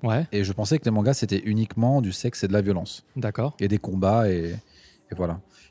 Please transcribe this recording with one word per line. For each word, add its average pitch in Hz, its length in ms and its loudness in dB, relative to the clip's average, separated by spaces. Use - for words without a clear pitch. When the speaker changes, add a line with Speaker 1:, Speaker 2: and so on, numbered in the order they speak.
Speaker 1:
Ouais. 120 280 0
Speaker 2:
et 101 140 0
je 95 80 -2
pensais 107 260 0
que - 60 -6
les 117 60 2
mangas 110 240 2
c'était 101 280 0
uniquement 113 580 2
du 95 120 -2
sexe - 320 -4
et - 20 2
de 95 60 -2
la 104 80 4
violence. 98 440 -2
Speaker 1:
D'accord. 123 420 -4
Speaker 2:
Et 101 80 2
des 104 100 2
combats 98 520 2
et, 85 260 -2
et - 40 -10
voilà. 87 260 -4